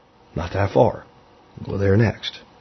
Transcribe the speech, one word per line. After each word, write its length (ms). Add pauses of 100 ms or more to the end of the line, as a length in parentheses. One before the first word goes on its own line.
(360)
Not 160
that 200
far. 320 (540)
We'll 200
go 40
there 140
next. 440 (200)